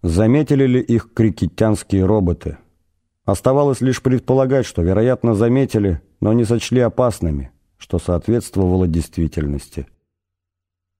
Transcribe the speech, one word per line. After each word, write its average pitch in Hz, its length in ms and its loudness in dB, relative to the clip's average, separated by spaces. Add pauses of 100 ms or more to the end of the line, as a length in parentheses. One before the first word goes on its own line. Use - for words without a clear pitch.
заметили 123 640 2
ли 123 140 2
их 113 340 -2
крикитянские 101 920 0
роботы. 90 540 -2 (640)
Оставалось 131 560 0
лишь 131 220 -2
предполагать, 131 640 0
что, - 160 -4
вероятно, 113 520 0
заметили, 113 680 0 (180)
но 104 120 0
не 117 120 2
сочли 120 360 0
опасными, 92 720 -2 (260)
что - 200 -6
соответствовало 92 880 0
действительности. 78 1000 -4 (1120)